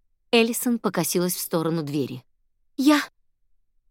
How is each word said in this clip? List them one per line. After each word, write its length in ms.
Эллисон 480
покосилась 560
в 40
сторону 440
двери. 400
«Я... 240